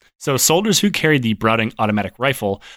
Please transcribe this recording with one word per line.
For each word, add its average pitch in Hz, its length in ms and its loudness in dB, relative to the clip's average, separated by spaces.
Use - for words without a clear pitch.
So 139 180 -2
soldiers 185 440 2
who 208 100 2
carried 151 320 0
the 113 120 0
Browning 113 440 0
automatic 104 400 -2
rifle, 117 440 -4